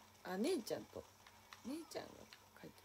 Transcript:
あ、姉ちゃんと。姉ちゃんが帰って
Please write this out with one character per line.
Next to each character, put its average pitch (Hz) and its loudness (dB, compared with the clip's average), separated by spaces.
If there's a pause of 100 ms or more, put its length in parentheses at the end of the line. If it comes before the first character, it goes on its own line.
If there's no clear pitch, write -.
(240)
あ、 180 2
姉 277 6
ち 165 2
ゃ 123 2
ん 104 -6
と。 - -6 (600)
姉 302 0
ち - -2
ゃ - -2
ん - -6
が - -12 (500)
帰 - -10
っ - -8
て - -16